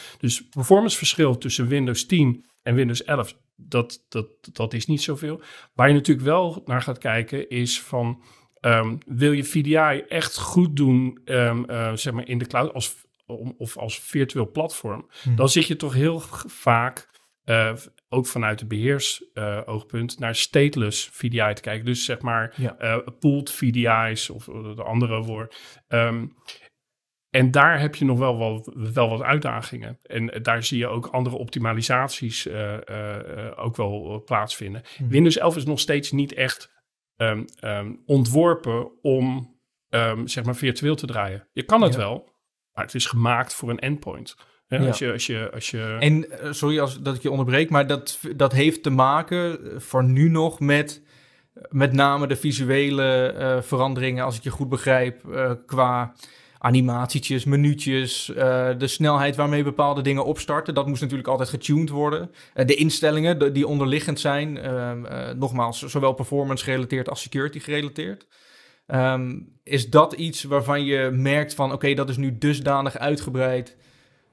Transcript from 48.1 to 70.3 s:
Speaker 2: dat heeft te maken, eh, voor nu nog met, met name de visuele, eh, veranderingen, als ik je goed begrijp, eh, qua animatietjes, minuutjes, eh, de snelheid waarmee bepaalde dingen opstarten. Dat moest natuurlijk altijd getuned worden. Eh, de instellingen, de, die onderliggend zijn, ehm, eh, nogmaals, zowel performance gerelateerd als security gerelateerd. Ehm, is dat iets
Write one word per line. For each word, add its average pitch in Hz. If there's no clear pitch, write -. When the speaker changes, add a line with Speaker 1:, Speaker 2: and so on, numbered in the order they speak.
Speaker 2:
dat 139
heeft 156
te 151
maken, 156
eh, 127
voor 127
nu 131
nog 160
met, 147
met 135
name 139
de 135
visuele, 135
eh, 131
veranderingen, 127
als 120
ik 113
je 135
goed 131
begrijp, 127
eh, 131
qua 123
animatietjes, 123
minuutjes, 143
eh, 127
de 131
snelheid 143
waarmee 147
bepaalde 143
dingen 139
opstarten. 156
Dat 139
moest 135
natuurlijk 131
altijd 127
getuned 147
worden. 151
Eh, 131
de 139
instellingen, 156
de, 143
die 139
onderliggend 147
zijn, 147
ehm, 123
eh, 127
nogmaals, 123
zowel 135
performance 139
gerelateerd 131
als 123
security 139
gerelateerd. 151
Ehm, 127
is 123
dat 156
iets 165